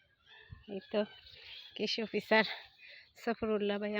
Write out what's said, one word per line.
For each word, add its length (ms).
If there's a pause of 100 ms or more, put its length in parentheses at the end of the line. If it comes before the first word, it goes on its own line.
(720)
এই 80 (100)
তো 100 (720)
কৃষি 280
অফিসার 440 (800)
সফরুল্লাহ 560
ভাই 200